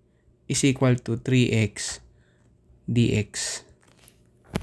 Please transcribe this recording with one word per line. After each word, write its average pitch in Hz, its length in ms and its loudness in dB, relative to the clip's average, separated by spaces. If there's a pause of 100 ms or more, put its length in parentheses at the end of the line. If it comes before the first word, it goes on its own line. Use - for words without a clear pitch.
(460)
is - 160 -2
equal 131 320 2
to 120 240 -4
three 127 320 2
x - 480 -2 (880)
dx. - 800 -2 (960)